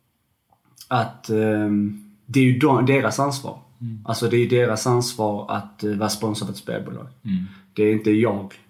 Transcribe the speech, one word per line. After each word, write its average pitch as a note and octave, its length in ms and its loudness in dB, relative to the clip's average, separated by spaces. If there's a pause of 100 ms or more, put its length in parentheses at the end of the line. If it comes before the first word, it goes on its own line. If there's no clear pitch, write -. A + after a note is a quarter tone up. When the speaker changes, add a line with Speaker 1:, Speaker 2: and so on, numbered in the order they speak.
(880)
Speaker 1:
att, A2+ 420 -4
ehm, G#2+ 720 0 (220)
det C3+ 140 2
är C3 40 6
ju B2+ 140 4
de-, C3 280 4
deras C3 340 2
ansvar. - 380 -4 (220)
Speaker 2:
Mm. A2+ 240 -8
Speaker 1:
Alltså, A#2 240 -2
det A#2 80 2
är A#2+ 120 4
deras A#2+ 380 2
ansvar A2 640 0
att, G#2 360 -8
eh, G#2+ 100 0
vara G#2+ 140 0
sponsor G#2+ 380 -4
av G2+ 40 -6
ett G2+ 60 -10
spelbolag. - 500 -8 (180)
Speaker 2:
Mm. F#2 200 -2 (280)
Speaker 1:
Det G#2+ 100 0
är G#2+ 100 4
inte G#2+ 180 0
jag. G#2+ 420 0 (180)